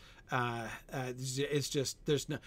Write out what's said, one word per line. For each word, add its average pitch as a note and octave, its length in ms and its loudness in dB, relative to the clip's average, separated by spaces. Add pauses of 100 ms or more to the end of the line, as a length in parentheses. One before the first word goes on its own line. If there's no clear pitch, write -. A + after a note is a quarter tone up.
(300)
Uh, A#2 360 2 (260)
uh, C3+ 160 -2
it's B2+ 280 -4
ju-, C#3+ 140 2
it's C#3+ 180 4
just, - 360 0
there's D3 240 2
no, D3 180 -2